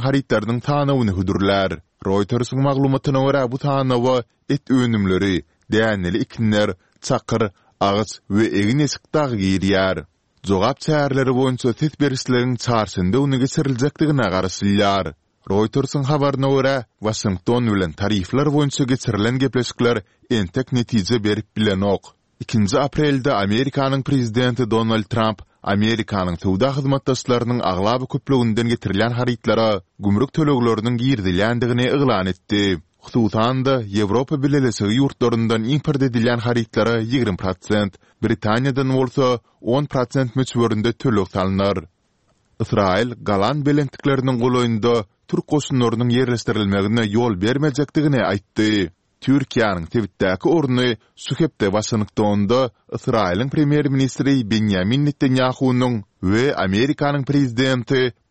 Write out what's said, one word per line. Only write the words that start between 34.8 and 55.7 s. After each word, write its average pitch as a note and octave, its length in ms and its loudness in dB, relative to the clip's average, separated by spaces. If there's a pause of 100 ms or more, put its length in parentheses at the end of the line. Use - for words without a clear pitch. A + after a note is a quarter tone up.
ýurtlaryndan A#2 760 0
import C#3+ 260 -2
edilen A#2+ 380 0
haritlara A#2 640 0
ýigirmi A2 360 0
prosent, G2+ 560 -2 (300)
Britaniýadan B2 720 0
bolsa B2+ 460 0 (220)
on C3+ 240 -2
prosent C3 500 -2
möçberinde A#2 580 0
töleg G#2 340 0
salynar. F#2+ 500 0 (840)
Israil G#2 460 2 (120)
Galan G#2 440 0
belentlikleriniň C3+ 800 0
goloýunda A#2+ 600 2 (240)
türk - 200 -4
goşunlarynyň B2 680 0
ýerleşdirilmegine A2 960 0
ýol A2 300 0
bermejekdigini C#3 800 0 (100)
aýtdy. G#2 600 -2 (340)
Türkiýanyň A2+ 600 0
Twitter'däki F#2+ 640 -2
orny B2+ 480 0 (180)
şu - 200 -8
hepde D3+ 300 -2
Washingtonda G#2 1040 0 (260)
Israiliň A2+ 540 0
premier D3 400 2
ministri C3+ 640 0
Benjamin G#2+ 540 0
Netanyahunyň B2+ 960 0 (180)